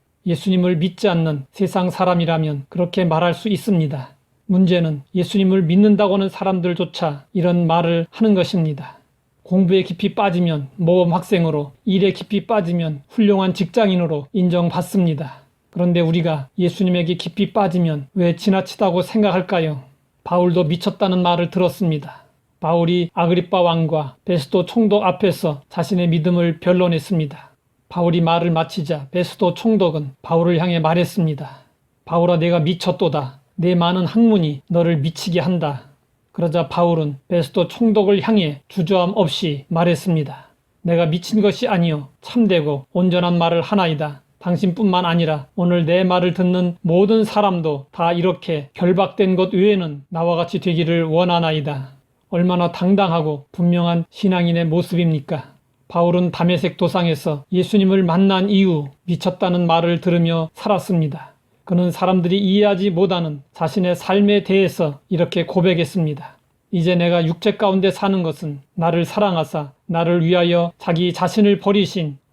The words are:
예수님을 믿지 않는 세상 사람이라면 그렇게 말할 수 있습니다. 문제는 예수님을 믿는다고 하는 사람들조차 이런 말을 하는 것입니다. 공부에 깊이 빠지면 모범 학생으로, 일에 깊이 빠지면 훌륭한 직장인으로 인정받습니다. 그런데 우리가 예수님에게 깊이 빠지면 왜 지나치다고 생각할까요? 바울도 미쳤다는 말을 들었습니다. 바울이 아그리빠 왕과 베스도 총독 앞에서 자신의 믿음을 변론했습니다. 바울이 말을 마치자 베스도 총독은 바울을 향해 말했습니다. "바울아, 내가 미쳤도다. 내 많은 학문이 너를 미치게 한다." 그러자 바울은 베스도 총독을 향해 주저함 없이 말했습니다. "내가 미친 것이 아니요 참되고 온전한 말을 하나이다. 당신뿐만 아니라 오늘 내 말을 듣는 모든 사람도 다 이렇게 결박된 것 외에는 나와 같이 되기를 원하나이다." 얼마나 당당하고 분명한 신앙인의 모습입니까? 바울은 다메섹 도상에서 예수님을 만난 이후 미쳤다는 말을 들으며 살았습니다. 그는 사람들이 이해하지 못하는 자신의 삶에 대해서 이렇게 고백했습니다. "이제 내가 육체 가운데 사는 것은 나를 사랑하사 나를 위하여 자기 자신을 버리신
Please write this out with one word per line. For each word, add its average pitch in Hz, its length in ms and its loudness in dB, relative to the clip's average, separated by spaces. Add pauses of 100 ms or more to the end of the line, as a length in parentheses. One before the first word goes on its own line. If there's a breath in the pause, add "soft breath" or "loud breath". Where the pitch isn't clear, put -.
(260)
예수님을 180 520 0
믿지 180 320 -2
않는 160 420 0
세상 180 380 -2
사람이라면 165 800 0
그렇게 175 360 -2
말할 165 280 2
수 214 160 -6
있습니다. 160 600 -2 (360)
문제는 170 580 2 (100)
예수님을 190 500 0
믿는다고 196 520 4
하는 196 140 0
사람들조차 175 1040 -4
이런 175 340 2
말을 165 420 0
하는 220 240 2
것입니다. 160 640 -2 (460)
공부에 185 400 2
깊이 190 320 -4
빠지면 170 640 0
모범 175 360 2
학생으로, 165 600 -2 (100)
일에 190 300 2
깊이 - 340 -6
빠지면 170 640 -2
훌륭한 196 440 2
직장인으로 175 800 0
인정받습니다. 170 1120 -2 (280)
그런데 175 300 0
우리가 165 480 0 (100)
예수님에게 180 580 0
깊이 196 360 -4
빠지면 165 640 -2
왜 175 240 0
지나치다고 190 640 0
생각할까요? 175 840 -2 (400)
바울도 180 420 0
미쳤다는 180 560 -2
말을 175 280 0
들었습니다. 160 760 -2 (360)
바울이 170 540 0
아그리빠 175 480 0
왕과 160 640 0
베스도 175 420 -2
총독 208 380 2
앞에서 180 640 -2
자신의 175 400 -2
믿음을 170 540 0
변론했습니다. 175 880 -2 (400)
바울이 175 320 0
말을 170 300 2
마치자 160 600 -4
베스도 180 420 -2
총독은 175 680 0
바울을 170 380 2
향해 175 200 0
말했습니다. 160 720 0 (560)
"바울아, 175 320 2
내가 170 220 0
미쳤도다. 160 840 -2 (140)
내 180 200 0
많은 175 300 0
학문이 185 640 2
너를 170 280 2
미치게 165 440 -4
한다." 151 480 -4 (420)
그러자 170 380 -2
바울은 160 480 0 (100)
베스도 175 400 0
총독을 202 540 2
향해 175 460 0
주저함 180 480 0
없이 156 520 -2
말했습니다. 160 800 -2 (340)
"내가 170 240 2
미친 175 360 -2
것이 208 260 0
아니요 165 400 0 (140)
참되고 160 720 0
온전한 175 440 0
말을 170 240 2
하나이다. 156 600 -2 (180)
당신뿐만 180 680 0
아니라 160 400 0 (100)
오늘 175 300 0
내 175 180 2
말을 180 300 2
듣는 180 480 0
모든 196 420 2
사람도 175 680 -2
다 170 200 -2
이렇게 170 640 -2
결박된 185 600 0
것 185 180 0
외에는 180 560 0
나와 170 260 -2
같이 170 240 -4
되기를 170 440 0
원하나이다." 156 880 -2 (400)
얼마나 175 400 0
당당하고 170 800 0
분명한 170 580 0
신앙인의 175 560 0
모습입니까? 165 880 -2 (340)
바울은 175 440 0
다메섹 175 460 0
도상에서 165 760 -2
예수님을 190 500 2
만난 190 480 2
이후 185 380 2 (160)
미쳤다는 180 640 -2
말을 170 340 0
들으며 165 540 0
살았습니다. 175 800 -2 (320)
그는 175 260 0
사람들이 185 480 0
이해하지 202 500 2
못하는 170 540 -2 (100)
자신의 180 420 -2
삶에 202 480 2
대해서 180 640 0
이렇게 170 380 -2
고백했습니다. 170 920 -2 (340)
"이제 180 240 0
내가 175 300 2
육체 170 300 -2
가운데 190 360 2
사는 190 320 -2
것은 147 380 -8 (120)
나를 165 320 0
사랑하사 160 680 -2 (140)
나를 165 400 0
위하여 170 540 2
자기 175 340 -2
자신을 202 460 2
버리신 185 580 -2 (160)